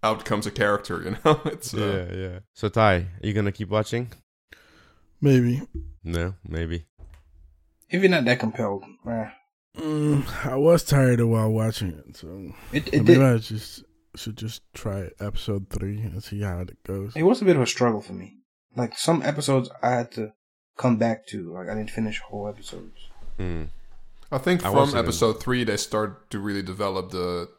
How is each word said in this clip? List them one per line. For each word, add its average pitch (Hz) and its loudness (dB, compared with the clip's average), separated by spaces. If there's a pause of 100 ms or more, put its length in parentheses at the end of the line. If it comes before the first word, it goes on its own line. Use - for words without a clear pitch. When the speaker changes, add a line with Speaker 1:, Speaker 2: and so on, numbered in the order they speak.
Speaker 1:
out 107 0
comes 107 -2
a 101 -4
character, 101 0
you 101 -4
know? 151 6
<laughs> - -10
It's, - -8
uh, 98 -2
Speaker 2:
Yeah, 92 -8
yeah. 92 -8 (140)
So, - -4
Ty, 107 6
are 90 0 (200)
you 104 -2
gonna 101 0
keep 98 -8
watching? 113 -2 (1080)
Speaker 3:
Maybe. 127 6 (420)
Speaker 2:
No, 85 -2 (120)
maybe. 82 -6 (1040)
Speaker 4:
If 180 0
you're 190 8
not 151 4
that 123 4
compelled, 104 -2 (260)
eh. 113 -4 (480)
Speaker 3:
Mm, 151 0
I 131 -2
was 156 6
tired 127 6
while 113 4
watching 110 0
it, 76 -18
so 90 -14 (200)
Speaker 4:
It, - -4
it 143 4
Speaker 3:
maybe - 10
Speaker 4:
did. 131 8
Speaker 3:
I 123 6
just - -8 (320)
should 110 -12
just 113 -10 (120)
try 98 -6 (100)
episode 101 -4
three 101 -4
and 98 -6
see 101 -8
how 92 -4
it 90 -10
goes. 98 -8
Speaker 4:
It 156 0
was 220 4
a 208 0
bit 175 6
of 135 4
a 113 2
struggle 113 0
for - -16
me. 92 -14 (380)
Like, 120 -4
some 165 2
episodes 139 0 (120)
I 123 2
had 120 -2
to 107 -8 (440)
come 120 2
back 113 0
to. 85 -10
Like, 90 -10
I 104 -6
didn't 107 -8
finish 110 -4
whole 104 -10
episodes. - -14 (280)
Speaker 2:
Hmm. 85 -4 (680)
Speaker 1:
I 139 -4
think 180 2
Speaker 2:
I - 0
Speaker 1:
from 101 2
Speaker 2:
watched 139 4
it - 2
in 113 0
Speaker 1:
episode 110 0
three 123 0
they 107 -2
start 107 -4
to 107 -6
really 101 -4
develop 95 -4
the 90 -4